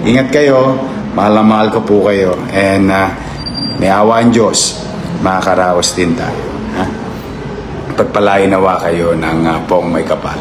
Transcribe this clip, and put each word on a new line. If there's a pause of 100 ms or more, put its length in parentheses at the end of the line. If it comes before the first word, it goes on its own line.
Ingat
kayo, (400)
mahal
na
mahal
ko
po
kayo. (160)
And,
ah, (720)
may
awa
ang
Diyos, (480)
makakaraos
din
tayo. (400)
Ha? (1120)
Pagpalain
nawa
kayo
ng,
ah,
poong
may
kapal.